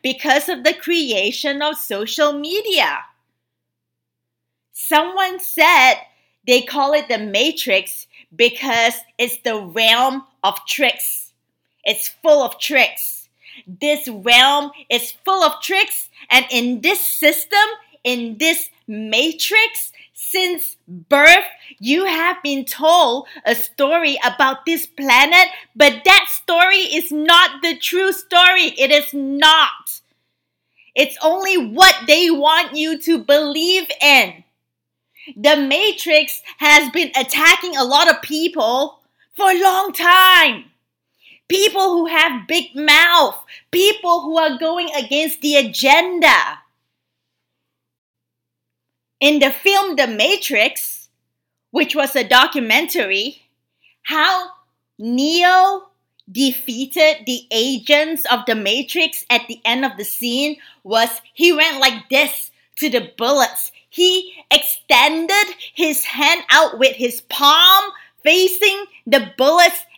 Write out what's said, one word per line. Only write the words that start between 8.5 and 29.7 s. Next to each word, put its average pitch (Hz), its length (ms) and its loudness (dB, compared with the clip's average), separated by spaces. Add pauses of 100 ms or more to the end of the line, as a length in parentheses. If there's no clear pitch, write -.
it's 240 260 -6
the 220 160 -4
realm 226 640 0 (180)
of 196 240 -4
tricks. - 680 -6 (520)
It's - 240 -6 (140)
full 294 200 4
of - 160 -8
tricks. - 680 -4 (380)
This 294 420 -4
realm 254 640 2 (160)
is 240 240 -4 (120)
full 381 200 0
of 302 160 -2
tricks, - 480 -4 (220)
and 254 200 2
in 247 300 -4
this 349 200 0
system, 403 680 0 (340)
in 233 360 -6
this 330 320 -2 (180)
matrix, 302 1040 -2 (200)
since 359 640 -6 (120)
birth, 285 560 2 (340)
you 285 260 -2
have 349 380 -2
been 277 220 -6
told 285 600 2 (180)
a 233 100 0
story 285 720 -2
about 269 420 -2
this 330 180 -4
planet, 285 640 4 (280)
but 285 280 4
that 381 240 6
story 370 500 2
is - 340 -4
not 339 500 2
the 330 140 -2
true 370 360 -2
story. 359 680 2
It 254 120 0
is 294 240 2
not. 285 840 0 (920)